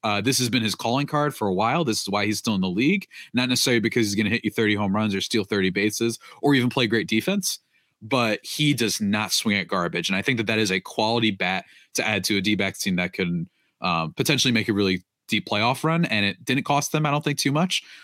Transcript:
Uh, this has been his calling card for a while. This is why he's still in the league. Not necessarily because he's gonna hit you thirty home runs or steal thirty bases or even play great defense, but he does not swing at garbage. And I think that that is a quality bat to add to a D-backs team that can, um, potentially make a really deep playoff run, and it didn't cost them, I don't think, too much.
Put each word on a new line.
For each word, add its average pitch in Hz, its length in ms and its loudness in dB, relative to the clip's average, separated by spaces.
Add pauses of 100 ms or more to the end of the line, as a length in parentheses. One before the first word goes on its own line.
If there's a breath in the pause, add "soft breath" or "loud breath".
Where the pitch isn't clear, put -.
Uh, 104 180 0
this 123 180 2
has 123 100 0
been 120 120 0
his 107 140 0
calling 127 320 0
card 147 260 0
for 110 140 -2
a 95 60 2
while. 117 320 2
This 113 160 0
is - 80 -8
why 101 160 0
he's 107 120 0
still 113 160 -2
in 95 80 0
the 95 80 0
league. 143 380 0 (260 loud breath)
Not 127 140 0
necessarily 123 320 2
because 110 260 2
he's 101 100 -2
gonna 104 140 0
hit 113 140 -2
you 104 80 0
thirty 104 240 0
home 101 180 -2
runs 104 220 0
or 95 60 -2
steal 104 240 -2
thirty 98 240 2
bases 104 500 -2 (220 loud breath)
or 143 120 4
even 127 160 4
play 127 160 0
great 110 220 0
defense, 185 520 0 (420)
but 110 420 0
he 147 300 0
does 117 260 0
not 107 320 0
swing 104 260 0
at 92 120 -4
garbage. 87 400 -2
And 95 80 0
I 98 40 0
think 127 160 0
that 110 100 -2
that 110 120 2
is 107 100 0
a 92 120 0
quality 113 500 0
bat 92 320 -2 (300 loud breath)
to - 120 -2
add 104 200 0
to 104 120 2
a 98 40 0
D-backs 98 380 0
team 92 180 0
that 90 160 -2
can, 87 360 -2 (320)
um, 82 320 -2
potentially 135 380 0
make 110 160 0
a 113 60 2
really 95 300 2 (240)
deep 107 200 -2
playoff 110 360 0
run, 165 220 2
and 107 180 0
it 101 220 -4
didn't 139 200 0
cost 143 260 0
them, 151 120 0
I 147 60 2
don't 147 140 0
think, 147 160 0
too 139 120 2
much. 170 300 0 (220 loud breath)